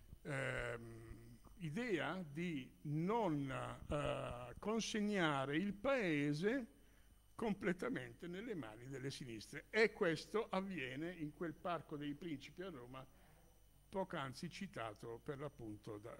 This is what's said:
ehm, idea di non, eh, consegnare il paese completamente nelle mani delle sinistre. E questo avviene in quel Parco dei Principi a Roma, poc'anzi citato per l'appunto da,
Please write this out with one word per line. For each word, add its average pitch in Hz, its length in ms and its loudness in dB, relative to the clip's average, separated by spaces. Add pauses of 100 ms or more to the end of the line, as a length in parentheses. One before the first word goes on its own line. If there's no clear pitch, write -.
(240)
ehm, 120 880 -2 (480)
idea 175 720 0
di 147 400 -2 (160)
non, 160 680 4
eh, 127 1080 -2
consegnare 190 1000 4
il 196 160 2
paese 202 920 4 (680)
completamente 175 920 0
nelle 196 280 -4
mani 120 320 -6
delle 135 240 -4
sinistre. 123 580 -8
E 214 240 6
questo 196 560 2
avviene 170 600 -2
in 156 220 -6
quel 165 200 -4
Parco 160 440 -4
dei 147 180 -2
Principi 151 480 -6
a 196 60 -6
Roma, 131 360 -10 (880)
poc'anzi 170 580 0
citato 117 720 -6
per 143 160 -4
l'appunto 113 600 -6
da, 110 220 -10